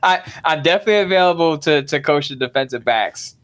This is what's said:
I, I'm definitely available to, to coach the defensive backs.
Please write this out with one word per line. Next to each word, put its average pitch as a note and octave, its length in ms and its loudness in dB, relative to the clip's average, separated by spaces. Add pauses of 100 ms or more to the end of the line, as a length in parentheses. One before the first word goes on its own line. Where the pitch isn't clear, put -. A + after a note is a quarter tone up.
I, F#3 180 2 (240)
I'm D#3 180 0
definitely G3+ 380 2
available F3 560 2
to, D3 260 2
to C#3+ 160 -4
coach C#3+ 300 0
the C3+ 80 -12
defensive B2+ 480 -4
backs. A2 580 -2